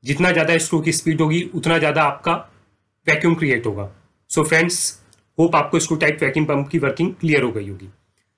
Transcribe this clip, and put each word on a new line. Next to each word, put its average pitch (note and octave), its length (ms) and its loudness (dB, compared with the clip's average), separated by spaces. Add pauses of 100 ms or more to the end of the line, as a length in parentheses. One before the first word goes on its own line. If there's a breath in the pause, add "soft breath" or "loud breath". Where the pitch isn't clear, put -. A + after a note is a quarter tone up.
जितना D#3 280 0
ज़्यादा E3 260 2
स्क्रू E3 240 0
की D#3+ 100 0
स्पीड D#3+ 300 -2
होगी, D#3+ 200 2 (140)
उतना E3 220 0
ज़्यादा D#3 260 2
आपका D3 300 -2 (720)
वैक्यूम D#3+ 280 2
क्रिएट C3 300 0
होगा। G2+ 240 -6 (400)
So D3+ 160 2
फ्रेंड्स, E3+ 540 0 (380)
होप E3+ 180 4
आपको D3+ 240 2
स्क्रू D#3 180 -2
टाइप D3+ 240 0
वैक्यूम D3 240 0
पंप C#3 240 -2
की - 100 0
वर्किंग C#3 340 -2
क्लियर D3 300 0
हो A#2+ 80 -2
गई G2+ 180 -8
होगी। F#2+ 200 -14 (480)